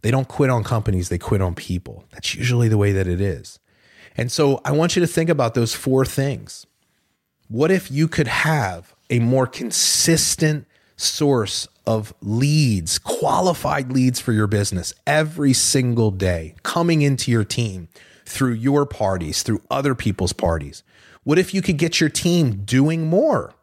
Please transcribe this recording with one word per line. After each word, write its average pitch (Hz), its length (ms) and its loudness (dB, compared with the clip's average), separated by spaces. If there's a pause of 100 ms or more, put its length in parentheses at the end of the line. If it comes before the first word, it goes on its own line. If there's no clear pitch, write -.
They 113 80 0
don't 131 160 0
quit 135 220 0
on 117 140 2
companies, 104 460 -2
they 90 80 -2
quit 98 240 0
on 90 120 0
people. - 580 -8
That's - 220 -8
usually 120 360 2
the 107 80 4
way 101 160 4
that 95 140 0
it 87 120 -2
is. 92 400 -4 (560)
And 123 160 -2
so 139 320 2
I 139 80 -2
want 160 240 2
you 185 60 2
to 170 60 2
think 165 220 0
about 135 240 2
those 117 200 0
four 131 320 2
things. - 600 -6 (840)
What 139 220 0
if 185 200 0
you 156 160 2
could 151 200 0
have 113 680 -2 (140)
a 120 100 2
more 123 280 2
consistent - 1160 0 (300)
source - 720 0 (180)
of 110 360 -2
leads, 113 760 0
qualified 147 920 -2
leads 127 280 2
for 120 140 -2
your 107 140 2
business 98 460 -2 (120)
every 151 480 2
single 120 580 2
day, 90 520 -2
coming 170 380 0
into 139 300 0
your 113 120 2
team 95 460 -6 (360)
through 127 280 -2
your 139 320 0
parties, 92 580 -4
through 104 260 -2
other 139 260 0
people's 95 380 -2
parties? 80 500 -4 (400)
What 151 160 2
if 185 140 -2
you 190 80 0
could 175 160 0
get 165 220 0
your 156 100 4
team 147 560 0
doing 156 420 2
more 202 560 2